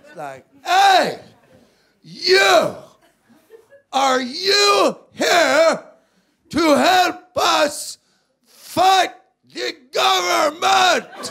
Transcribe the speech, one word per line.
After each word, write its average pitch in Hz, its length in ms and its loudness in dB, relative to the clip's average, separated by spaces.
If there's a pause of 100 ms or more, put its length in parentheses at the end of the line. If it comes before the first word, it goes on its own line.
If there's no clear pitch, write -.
It's - 100 -20
like, 139 300 -16 (180)
Hey, 370 560 2 (840)
you! 359 720 0 (1160)
Are 262 280 0
you 381 760 0 (160)
here 320 720 0 (680)
to 311 260 2
help 339 640 0
us 311 600 -4 (480)
fight 381 680 -2 (420)
the 349 200 -10 (180)
government? 359 1400 -2